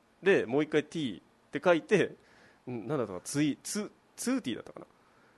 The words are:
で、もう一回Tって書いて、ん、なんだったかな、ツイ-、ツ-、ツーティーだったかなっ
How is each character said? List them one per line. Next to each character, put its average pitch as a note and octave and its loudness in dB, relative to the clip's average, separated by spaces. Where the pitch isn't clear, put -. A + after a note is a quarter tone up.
で、 E3 4
も B2 0
う D#3 2
一 - -2
回 D3+ 0
T B2 -6
っ - -20
て D3 -6
書 F3+ 6
い E3 4
て、 E3 2
ん、 A#2 -6
な D3+ -2
ん - 0
だ A#2+ 0
っ - -2
た - -
か G2+ -10
な、 F2+ -8
ツ C#3+ -2
イ-、 C#3 0
ツ-、 - -6
ツ - -2
ー C4 0
テ B2+ -6
ィ - -4
ー - -6
だ - -10
っ - -20
た - -18
か - -16
な - -16
っ - -20